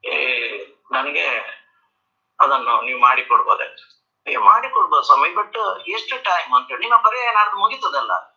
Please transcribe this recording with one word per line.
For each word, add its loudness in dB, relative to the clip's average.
ಏ, -6
ನನಗೆ -4
ಅದನ್ನು 2
ನೀವು -6
ಮಾಡಿಕೊಡ್ಬೋದಾಯ್ತು. 0
"ಏ, -4
ಮಾಡಿಕೊಡ್ಬೋದು 2
ಸ್ವಾಮಿ, 4
but -6
ಎಷ್ಟು -8
time?" -2
ಅಂತ 2
ಹೇಳಿ, -10
"ನಿಮ್ಮ 2
ಬರೀ 0
ಏನಾದ್ರು 0
ಮುಗಿತದಲ್ಲ -4